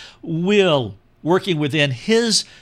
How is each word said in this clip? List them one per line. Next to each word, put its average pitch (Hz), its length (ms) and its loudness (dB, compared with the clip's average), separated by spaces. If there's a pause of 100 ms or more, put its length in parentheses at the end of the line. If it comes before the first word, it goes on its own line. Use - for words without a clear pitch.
(220)
will, 165 760 0 (280)
working 175 340 0
within 147 340 0
his 220 520 0 (180)